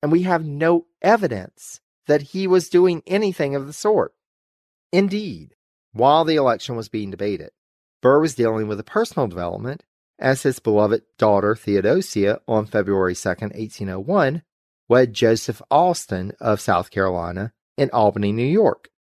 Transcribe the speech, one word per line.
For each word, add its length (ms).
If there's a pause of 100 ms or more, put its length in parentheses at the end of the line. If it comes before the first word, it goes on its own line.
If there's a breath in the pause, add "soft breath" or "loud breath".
And 100
we 100
have 240
no 400 (160)
evidence 800 (260)
that 140
he 260
was 220
doing 380
anything 480
of 120
the 60
sort. 400 (800)
Indeed, 640 (360)
while 320
the 120
election 420
was 100
being 240
debated, 380 (520)
Burr 200
was 140
dealing 320
with 120
a 40
personal 440
development, 560 (340)
as 260
his 160
beloved 420 (160)
daughter 380
Theodosia 920
on 200
February 480
second, 380
eighteen 360
oh 100
one, 440 (440)
wed 260
Joseph 560
Alston 720
of 220
South 280
Carolina 600 (260)
in 120
Albany, 420
New 140
York. 440 (140)